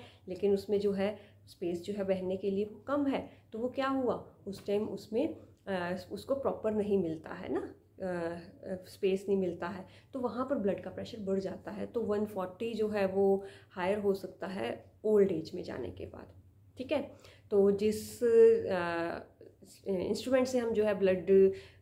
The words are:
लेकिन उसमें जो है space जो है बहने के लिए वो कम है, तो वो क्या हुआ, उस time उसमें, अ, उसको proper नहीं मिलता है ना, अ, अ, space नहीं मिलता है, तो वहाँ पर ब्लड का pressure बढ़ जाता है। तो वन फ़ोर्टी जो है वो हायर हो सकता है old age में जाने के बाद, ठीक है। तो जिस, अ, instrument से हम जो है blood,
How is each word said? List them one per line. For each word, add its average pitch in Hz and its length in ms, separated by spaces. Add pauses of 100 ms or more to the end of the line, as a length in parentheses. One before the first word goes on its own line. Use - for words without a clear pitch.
(280)
लेकिन 202 260
उसमें 202 260
जो 202 120
है 196 260 (280)
space 175 360
जो 202 100
है 202 120
बहने 185 320
के 196 140
लिए 196 140
वो - 220
कम 285 200
है, 240 240 (220)
तो 220 60
वो 247 100
क्या 269 200
हुआ, 254 460 (120)
उस 196 200
time 208 220
उसमें, 269 480 (320)
अ, 180 280 (160)
उसको - 220
proper 214 380
नहीं 208 260
मिलता 160 320
है 180 220
ना, - 220 (280)
अ, - 20
अ, 175 800
space 190 440
नहीं 196 100
मिलता 175 300
है, 190 180 (260)
तो 269 80
वहाँ 240 260
पर 277 80
ब्लड 196 260
का 185 100
pressure 196 300
बढ़ 196 180
जाता 190 320
है। 202 160
तो 226 140
वन 208 240
फ़ोर्टी 208 500
जो 214 140
है 202 180
वो 196 380 (260)
हायर 190 280
हो 202 160
सकता - 320
है 214 380 (200)
old 202 280
age 160 220
में 180 80
जाने - 280
के - 160
बाद, - 260 (460)
ठीक 262 140
है। - 180 (400)
तो 202 200
जिस, 214 540
अ, 185 960 (680)
instrument 220 600
से 254 120
हम 226 120
जो 214 140
है 208 140
blood, 190 540 (300)